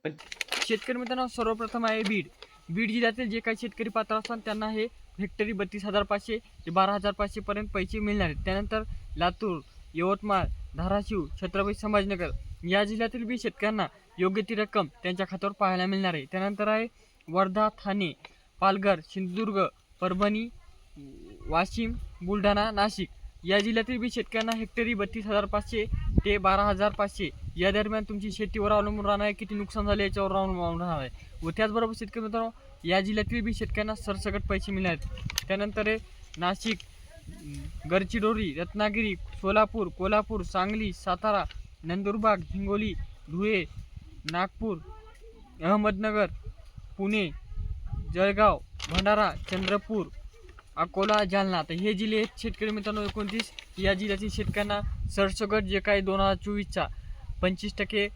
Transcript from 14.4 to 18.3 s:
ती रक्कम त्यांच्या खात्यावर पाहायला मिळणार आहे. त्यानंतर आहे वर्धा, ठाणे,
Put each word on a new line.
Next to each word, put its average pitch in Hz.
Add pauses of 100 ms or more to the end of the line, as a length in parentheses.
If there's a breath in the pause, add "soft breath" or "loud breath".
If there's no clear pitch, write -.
ती 214
रक्कम 208 (160)
त्यांच्या 180
खात्यावर 196
पाहायला 185
मिळणार 190
आहे. 143
त्यानंतर 202
आहे 220 (420 soft breath)
वर्धा, 190 (100)
ठाणे, 196 (480 loud breath)